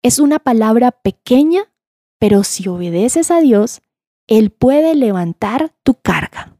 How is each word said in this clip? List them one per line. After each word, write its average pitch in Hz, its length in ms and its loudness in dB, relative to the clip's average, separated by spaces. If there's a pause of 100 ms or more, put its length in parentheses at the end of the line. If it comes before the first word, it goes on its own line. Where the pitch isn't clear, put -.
Es 247 160 0
una 294 200 2
palabra 233 520 0
pequeña, 302 720 0 (540)
pero 202 280 2
si 190 240 -8
obedeces 180 600 -2
a 339 120 2
Dios, 226 400 0 (460)
Él 220 240 2
puede 302 440 0
levantar 214 800 -4 (100)
tu 254 120 2
carga. - 640 -8